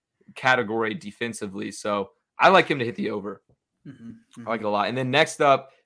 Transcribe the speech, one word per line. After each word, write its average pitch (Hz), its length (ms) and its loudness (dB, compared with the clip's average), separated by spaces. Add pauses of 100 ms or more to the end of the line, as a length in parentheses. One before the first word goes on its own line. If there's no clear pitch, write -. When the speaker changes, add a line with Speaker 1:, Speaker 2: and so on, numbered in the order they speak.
(360)
Speaker 1:
category 113 580 2
defensively. 104 800 -8
So 101 400 -4 (280)
I 143 100 8
like 185 200 6
him 147 100 0
to 120 60 -2
hit 117 100 -6
the 107 160 -6
over. 101 300 -8 (460)
Speaker 2:
Mm-hmm, 113 580 -20
Speaker 1:
I 107 40 -8
like 113 120 -2
it - 20 -10
a 107 40 -2
Speaker 2:
mm-hmm. 104 60 -2
Speaker 1:
lot. 101 160 0
And 123 80 -4
then 131 140 -2
next 156 300 2
up, 135 300 2 (140)